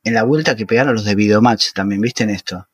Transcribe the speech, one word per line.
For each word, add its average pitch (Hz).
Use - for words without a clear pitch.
en 117
la 110
vuelta 151
que 107
pegaron 120
los 107
de 104
Videomatch 107
también, 98
¿viste? 123
En 107
esto. 92